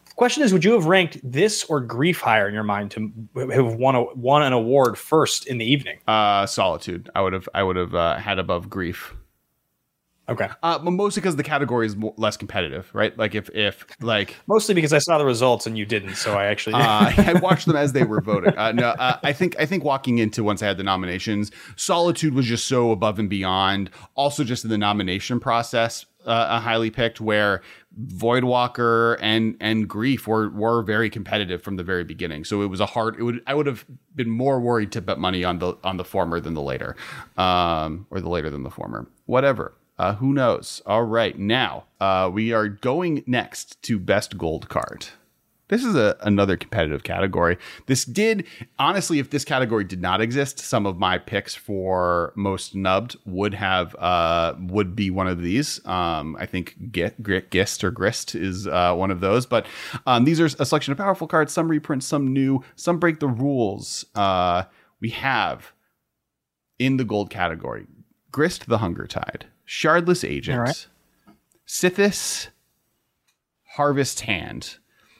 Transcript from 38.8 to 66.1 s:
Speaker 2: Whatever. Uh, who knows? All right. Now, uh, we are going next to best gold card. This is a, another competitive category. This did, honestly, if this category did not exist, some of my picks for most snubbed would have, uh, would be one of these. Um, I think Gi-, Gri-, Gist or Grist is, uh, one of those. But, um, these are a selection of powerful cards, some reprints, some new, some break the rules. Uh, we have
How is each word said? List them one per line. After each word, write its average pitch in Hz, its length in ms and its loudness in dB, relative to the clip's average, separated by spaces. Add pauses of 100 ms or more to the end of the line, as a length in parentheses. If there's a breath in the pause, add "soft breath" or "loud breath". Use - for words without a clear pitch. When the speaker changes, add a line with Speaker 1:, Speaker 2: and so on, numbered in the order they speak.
Speaker 2:
Whatever. 131 480 0 (260)
Uh, 95 160 0
who 131 180 0
knows? - 540 0
All 110 160 2
right. 113 340 0
Now, 101 460 0 (160)
uh, 92 340 2
we 110 200 0
are 107 140 2
going 139 600 -2
next - 560 -4
to 110 160 -2
best 98 360 0
gold 82 320 -4
card. - 380 -6 (640)
This 240 160 0
is 220 120 0
a, 107 260 4
another 98 360 2
competitive 76 460 -2
category. 87 540 0 (280 loud breath)
This 131 180 0
did, 208 440 0 (320 loud breath)
honestly, 165 400 0
if 135 100 -4
this 143 160 -2
category 117 380 2
did 90 180 -6
not 92 180 2
exist, 131 380 0
some 107 300 0
of 92 100 -4
my 92 220 2
picks - 340 -6
for 92 800 -2
most 98 360 -4
snubbed 98 440 0 (120)
would 98 260 -2
have, 95 440 -2
uh, 85 640 2
would 92 360 -2
be 101 160 0
one 92 160 0
of 90 160 -2
these. 110 420 -2
Um, 82 540 -2
I 85 80 -8
think - 300 -8 (140)
Gi-, 85 200 -2 (100)
Gri-, 95 300 0
Gist - 320 0
or 92 80 0
Grist - 420 -4
is, 95 320 -4
uh, 87 300 2
one 95 160 0
of 87 80 -4
those. 104 260 2
But, 113 220 0 (400 loud breath)
um, 120 160 4
these 160 180 4
are 170 40 4
a 139 200 0
selection 139 280 0
of 135 40 -6
powerful 190 300 -2
cards, 156 260 0
some 165 140 0
reprints, 151 400 -2
some 135 260 0
new, 135 300 2 (120)
some 175 220 0
break 165 220 0
the 147 80 0
rules. 120 760 -2 (120)
Uh, 90 480 2 (360 soft breath)
we 117 100 -6
have 104 640 -4 (1040)